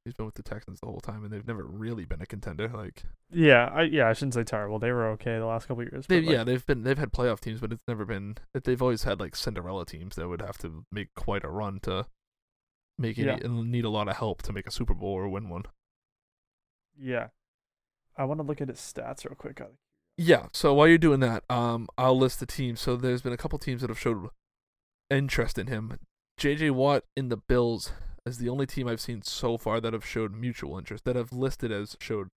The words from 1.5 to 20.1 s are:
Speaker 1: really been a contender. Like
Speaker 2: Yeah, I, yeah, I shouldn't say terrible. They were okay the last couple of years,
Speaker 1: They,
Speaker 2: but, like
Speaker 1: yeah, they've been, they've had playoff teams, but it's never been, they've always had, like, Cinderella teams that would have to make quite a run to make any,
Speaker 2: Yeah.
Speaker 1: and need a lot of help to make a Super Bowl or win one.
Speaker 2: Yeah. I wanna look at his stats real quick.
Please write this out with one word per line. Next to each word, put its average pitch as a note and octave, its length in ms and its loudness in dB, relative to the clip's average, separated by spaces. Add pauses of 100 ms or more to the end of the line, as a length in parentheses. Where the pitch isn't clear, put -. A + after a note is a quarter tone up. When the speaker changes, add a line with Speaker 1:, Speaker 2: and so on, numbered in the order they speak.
Speaker 1:
really A2 400 -8
been - 180 -6
a - 40 -10
contender. G#2 420 -6
Like G#2+ 360 -12 (260)
Speaker 2:
Yeah, C#3 420 8
I, D#3+ 120 2
yeah, C#3+ 260 4
I - 20 6
shouldn't C3 220 0
say A#2 100 0
terrible. G#2+ 360 -4
They A#2 120 0
were A#2 200 2
okay A2+ 280 -4
the A2+ 60 -2
last A2+ 220 -4
couple A#2+ 160 -6
of B2 100 -8
years, C3+ 140 -10
Speaker 1:
They, F3+ 120 6
Speaker 2:
but, E3 80 2
like D#3+ 60 4
Speaker 1:
yeah, A#2 100 4
they've B2 220 0
been, B2 180 0
they've C3+ 140 2
had C#3+ 160 -2
playoff B2 260 2
teams, A2+ 220 -8
but A2 100 -4
it's A2+ 160 -12
never A2 160 -4
been, G2+ 320 -6 (180)
they've B2+ 280 0
always B2 220 2
had, G2 180 0
like, - 160 -8
Cinderella F#2 480 -6
teams E2+ 320 -12
that E2+ 100 -4
would F2 140 -6
have - 160 -10
to D#2+ 340 -12
make G2+ 240 -8
quite G2+ 300 -2
a - 40 -8
run G2 340 -6
to F#2 260 -4 (880)
make A2+ 200 -2
any, C3+ 100 2
Speaker 2:
Yeah. B2+ 180 -2
Speaker 1:
and A#2 260 -2
need A#2+ 140 2
a A2 40 -2
lot G#2 200 0
of - 80 -2
help A2 240 -2
to - 100 -6
make G2+ 160 -8
a - 40 -12
Super - 220 2
Bowl G2+ 200 -2
or F#2+ 160 -2
win G2+ 180 -6
one. F2 160 -8 (1300)
Speaker 2:
Yeah. B2 320 -4 (880)
I C#3 80 0
wanna D3+ 180 -2
look D3 160 -4
at C#3 80 -4
his B2 120 -8
stats - 440 -10
real C3+ 120 -12
quick. - 260 -12 (540)